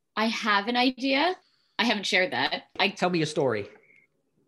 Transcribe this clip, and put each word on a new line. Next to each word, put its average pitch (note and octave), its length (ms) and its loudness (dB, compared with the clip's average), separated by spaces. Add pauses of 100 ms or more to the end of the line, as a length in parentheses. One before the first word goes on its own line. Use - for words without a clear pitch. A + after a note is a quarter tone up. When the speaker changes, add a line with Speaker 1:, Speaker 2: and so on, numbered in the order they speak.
(160)
Speaker 1:
I G#3+ 120 0
have G#3 400 0
an A#3+ 80 -2
idea. C4+ 600 0 (420)
I G#3 80 0
haven't G#3 220 0
shared F#3 260 2
that. C#3+ 300 -2 (160)
I G3 100 2
Speaker 2:
Tell F#3 200 0
me F3+ 100 0
your D#3 80 2
story. A#2+ 420 -2 (800)